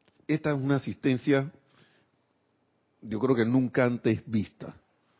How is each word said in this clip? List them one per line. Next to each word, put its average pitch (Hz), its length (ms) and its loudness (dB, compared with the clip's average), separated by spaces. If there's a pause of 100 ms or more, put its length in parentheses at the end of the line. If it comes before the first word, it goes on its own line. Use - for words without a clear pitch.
(260)
Esta 151 240 -2
es 143 100 -2
una 139 160 0
asistencia, 135 760 -2 (1500)
yo 107 200 -6
creo 131 160 2
que 117 80 4
nunca 127 400 2
antes 117 420 0
vista, - 480 -6 (460)